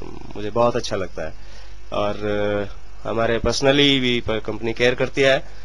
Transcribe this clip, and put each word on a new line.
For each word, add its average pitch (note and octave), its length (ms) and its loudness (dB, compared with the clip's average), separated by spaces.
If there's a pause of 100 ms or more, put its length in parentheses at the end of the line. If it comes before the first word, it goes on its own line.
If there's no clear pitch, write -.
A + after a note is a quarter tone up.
(360)
मुझे G#2 140 -4
बहुत A#2 260 2
अच्छा A2+ 200 -2
लगता F2+ 260 -4
है। - 340 -6 (380)
और, G#2 220 0
अ, G#2 920 -2
हमारे A2+ 300 2
personally C#3 600 4
भी A#2+ 300 2
प-, A2 160 -2
company A2 280 -4
care B2 220 4
करती C3+ 260 0
है। C3+ 180 6 (260)